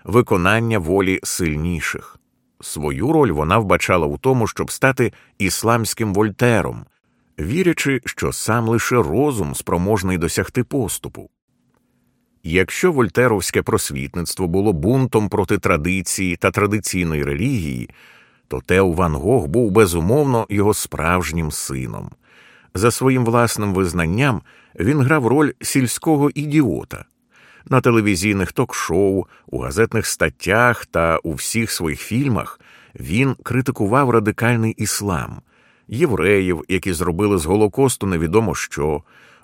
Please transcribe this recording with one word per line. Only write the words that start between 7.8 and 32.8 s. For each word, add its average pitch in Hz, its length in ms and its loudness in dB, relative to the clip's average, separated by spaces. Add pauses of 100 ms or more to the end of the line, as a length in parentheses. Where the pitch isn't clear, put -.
що - 280 -6
сам 113 360 -2
лише 117 280 0
розум 101 580 0
спроможний 92 640 0
досягти 90 460 -2
поступу. - 640 -8 (1120)
Якщо 92 500 0
вольтеровське 113 680 2
просвітництво 85 880 -4
було 98 240 2
бунтом 110 560 2
проти 101 300 0
традиції 90 800 -2
та 98 140 2
традиційної 92 760 -2
релігії, 71 640 -4 (580)
то 64 120 -6
Тео 92 320 4
Ван 82 220 2
Гог 87 320 0
був, 104 240 2
безумовно, 110 800 2
його 101 260 2
справжнім 80 760 -2
сином. 55 600 -8 (640)
За 104 160 2
своїм 127 340 2
власним 113 500 0
визнанням, 90 680 0 (380)
він 139 200 2
грав 131 260 2
роль 135 240 4 (100)
сільського 143 680 0
ідіота. 143 760 -2 (640)
На 131 100 4
телевізійних 101 720 2
ток-шоу, 98 720 0 (220)
у 65 120 -8
газетних 78 480 0
статтях 107 800 0
та 82 320 0
у 82 140 -6
всіх 110 380 -4
своїх 78 300 -6
фільмах 117 600 -4 (400)